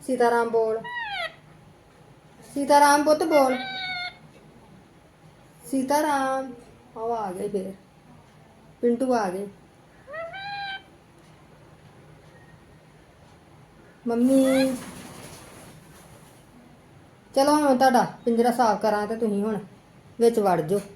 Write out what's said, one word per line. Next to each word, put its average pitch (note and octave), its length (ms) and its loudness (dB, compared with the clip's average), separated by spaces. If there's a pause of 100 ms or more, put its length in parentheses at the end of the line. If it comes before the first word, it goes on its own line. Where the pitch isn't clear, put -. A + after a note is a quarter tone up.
ਸੀਤਾ A#3+ 220 2
ਰਾਮ A#3 200 0
ਬੋਲ। A3+ 300 0 (1700)
ਸੀਤਾ C#4+ 260 4
ਰਾਮ C#4+ 240 6
ਪੁੱਤ D4+ 200 2
ਬੋਲ। C#4 340 4 (2250)
ਸੀਤਾ C4+ 300 0
ਰਾਮ। C4+ 520 -2 (440)
ਆਓ A3+ 140 -6
ਆ G#3+ 200 -6
ਗਏ G3 160 -8
ਫੇਰ। G3 260 -6 (1080)
ਪਿੰਟੂ A#3+ 320 0
ਆ G#3+ 160 -2
ਗਏ। G3 180 -8 (4000)
ਮੰਮੀ। C4 680 2 (2500)
ਚਲੋ C#4+ 200 4
ਹੁਣ C#4+ 220 4
ਤੁਹਾਡਾ B3 260 4 (220)
ਪਿੰਜਰਾ A#3+ 260 2
ਸਾਫ਼ A3 300 2
ਕਰਾਂ G#3 260 0
ਤੇ A3 80 -6
ਤੁਸੀਂ G#3+ 280 -2
ਹੁਣ G#3+ 160 -2 (600)
ਵਿੱਚ A#3 200 4
ਵੜ F#3 220 2
ਜਾਓ। F3 180 -2 (160)